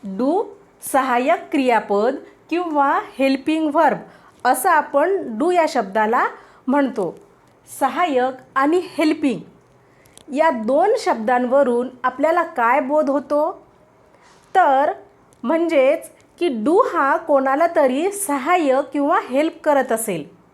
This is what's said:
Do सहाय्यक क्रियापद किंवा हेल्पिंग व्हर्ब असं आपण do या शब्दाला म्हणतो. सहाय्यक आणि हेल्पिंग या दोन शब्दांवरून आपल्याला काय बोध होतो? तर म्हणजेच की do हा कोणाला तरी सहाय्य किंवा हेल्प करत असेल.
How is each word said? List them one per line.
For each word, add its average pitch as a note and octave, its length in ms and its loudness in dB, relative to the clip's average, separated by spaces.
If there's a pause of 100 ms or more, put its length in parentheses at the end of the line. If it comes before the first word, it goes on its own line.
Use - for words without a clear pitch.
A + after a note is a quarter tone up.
Do B3+ 380 -2 (480)
सहाय्यक C4 600 0
क्रियापद A#3 640 0 (340)
किंवा D#4 500 0 (200)
हेल्पिंग C4+ 500 0
व्हर्ब C#4 280 2 (480)
असं C#4+ 240 0
आपण D4+ 680 0
do D#4 140 0
या F4 180 2
शब्दाला A3 560 0 (420)
म्हणतो. B3 480 -2 (640)
सहाय्यक C4 540 0 (220)
आणि D4+ 280 2
हेल्पिंग D4+ 560 -2 (920)
या D4+ 160 2
दोन C4+ 500 0
शब्दांवरून B3 920 0 (140)
आपल्याला D#4 400 0
काय B3+ 360 2
बोध D4 300 0
होतो? D4 540 -2 (920)
तर D4+ 360 4 (520)
म्हणजेच D#4+ 680 2 (300)
की F4 80 0
do C#4+ 460 2
हा D4+ 240 2
कोणाला C#4+ 580 2
तरी D4 360 2
सहाय्य C#4+ 680 0 (120)
किंवा D4+ 260 0 (100)
हेल्प D#4 340 -2
करत C#4 280 0
असेल. G#3 500 -6 (120)